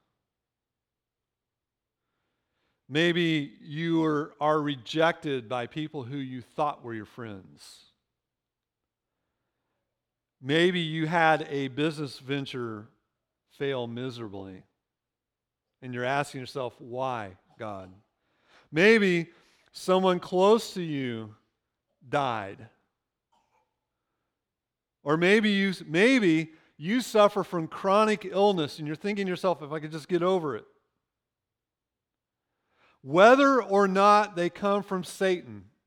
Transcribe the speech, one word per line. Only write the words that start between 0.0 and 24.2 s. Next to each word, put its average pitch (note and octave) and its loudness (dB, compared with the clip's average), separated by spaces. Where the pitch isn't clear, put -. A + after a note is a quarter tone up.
Maybe D#3+ 0
you E3 -2
are, D#3 -2
are D3+ 2
rejected D3 -2
by A#2+ -6
people D#3 -10
who B2+ -10
you C3 -10
thought D3 -6
were A#2 -12
your G#2+ -10
friends. F#2+ -18
Maybe E3+ 2
you D#3 -4
had D#3+ 2
a C#3 -4
business D3 -4
venture B2 -8
fail C3+ -4
miserably, A2+ -12
and B2+ -12
you're B2 -4
asking C#3 -2
yourself, B2 -10
"Why, B2 -8
God?" F#2+ -12
Maybe F#3 4
someone F#3 2
close G3+ 2
to F#3+ -8
you B2 -6
died. A2+ -4